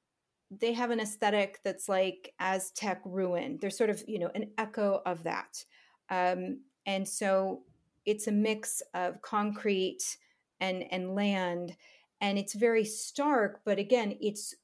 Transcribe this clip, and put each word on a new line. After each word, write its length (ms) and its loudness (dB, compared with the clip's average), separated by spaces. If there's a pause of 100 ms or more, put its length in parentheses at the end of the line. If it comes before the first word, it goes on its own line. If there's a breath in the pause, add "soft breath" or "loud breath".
(500)
they 240 0
have 160 0
an 100 2
aesthetic 640 2
that's 240 -4
like 520 0
Aztec 640 -2
ruin. 560 -2
They're 80 -2
sort 220 2
of, 160 -4
you 100 -4
know, 160 -2
an 240 -4
echo 480 0
of 180 -4
that. 400 -6 (460 soft breath)
Um, 520 0 (260)
and 200 0
so 540 2 (440)
it's 200 0
a 60 0
mix 500 2 (140)
of 260 -2
concrete 960 0 (420 soft breath)
and, 320 -2
and 220 -2
land, 640 0 (440 soft breath)
and 200 0
it's 140 -6
very 320 4
stark, 800 0
but 160 2
again, 400 2
it's 440 -4